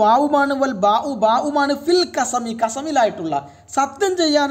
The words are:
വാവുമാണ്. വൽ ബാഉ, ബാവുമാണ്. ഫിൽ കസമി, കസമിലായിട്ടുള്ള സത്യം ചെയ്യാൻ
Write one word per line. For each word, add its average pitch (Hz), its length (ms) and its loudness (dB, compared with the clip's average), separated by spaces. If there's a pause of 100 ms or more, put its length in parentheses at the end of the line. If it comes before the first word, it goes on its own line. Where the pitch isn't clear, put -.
വാവുമാണ്. 277 600 4
വൽ 262 140 0 (100)
ബാഉ, 226 260 0 (140)
ബാവുമാണ്. 285 480 0 (120)
ഫിൽ 349 160 2 (160)
കസമി, 240 440 -4
കസമിലായിട്ടുള്ള 226 760 -2 (420)
സത്യം 277 440 -2
ചെയ്യാൻ 294 280 2